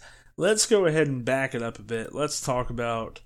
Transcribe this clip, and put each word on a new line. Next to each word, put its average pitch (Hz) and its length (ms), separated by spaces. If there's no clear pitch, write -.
let's 214 300
go 202 180
ahead 156 220
and 127 180
back 131 300
it 117 80
up 117 160
a - 40
bit. 113 300
Let's 147 260
talk 123 300
about 117 560